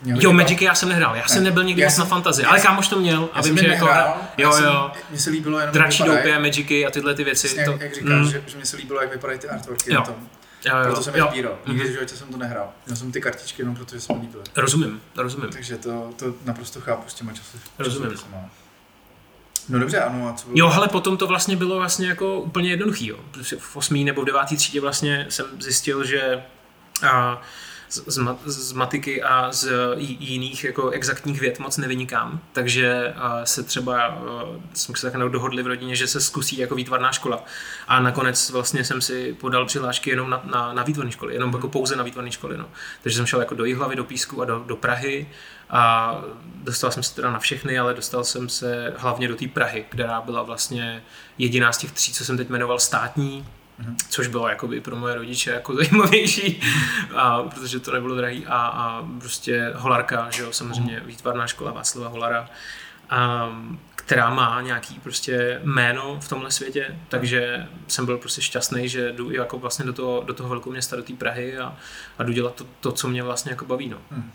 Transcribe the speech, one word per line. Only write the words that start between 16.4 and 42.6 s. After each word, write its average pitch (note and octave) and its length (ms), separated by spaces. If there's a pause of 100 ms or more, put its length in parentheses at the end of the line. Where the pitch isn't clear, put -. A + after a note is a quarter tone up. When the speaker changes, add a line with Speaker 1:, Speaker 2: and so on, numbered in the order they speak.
Speaker 1:
naprosto A#2+ 360
chápu A2+ 280
s - 40
těma A2+ 200
časy, - 240 (220)
Speaker 2:
Rozumím. B2+ 320
Speaker 1:
časopisama. F#2+ 380 (1200)
No B2+ 100
dobře, C3 200
ano, B2 300
a A#2 40
co - 140
bylo? B2 120
Speaker 2:
Jo, E3+ 100
hele, F#3+ 180
potom F#3+ 300
to F#3+ 100
vlastně F#3 280
bylo F3+ 220
vlastně F#3 300
jako F#3+ 320
úplně F3 300
jednoduchý, F#3 380
jo. G#2+ 100 (140)
Prostě B2+ 280
v - 160
osmý C#3+ 280
nebo C#3 180
v B2+ 40
devátý C#3 320
třídě D3 240
vlastně C#3+ 480
jsem - 160 (140)
zjistil, C3+ 460
že, C3 380 (640)
a, B2 340 (480)
Z, - 180
z B2+ 120
ma-, B2+ 260
z C3+ 260
matiky C3 520
a B2+ 280
z B2+ 140 (300)
j-, C3 240
jiných C3 440
jako C3 260
exaktních C#3 520
věd B2+ 180
moc C3+ 180
nevynikám, B2+ 640 (140)
takže, B2 600
eh, A#2+ 300
se B2 180
třeba, B2 440
eh, A#2 540 (120)
jsme - 240
se B2+ 140
tak B2+ 100 (100)
dohodli B2+ 320
v B2 40
rodině, B2+ 280
že B2+ 120
se C3+ 140
zkusí C3+ 360
jako B2+ 180
výtvarná B2+ 360
škola. B2 320 (440)
A B2+ 120
nakonec B2 500
vlastně B2+ 340
jsem B2+ 180
si B2+ 320
podal B2+ 320
přihlášky B2+ 440
jenom C3 200
na, B2+ 140
na, A#2+ 300
na B2 100
výtvarné C#3 280
školy, A#2+ 220
jenom B2 160
Speaker 1:
Mhm. B2 80
Speaker 2:
jako B2+ 100
pouze C3+ 280
na B2+ 80
výtvarné A#2+ 280
školy, C3 260
no. - 80 (380)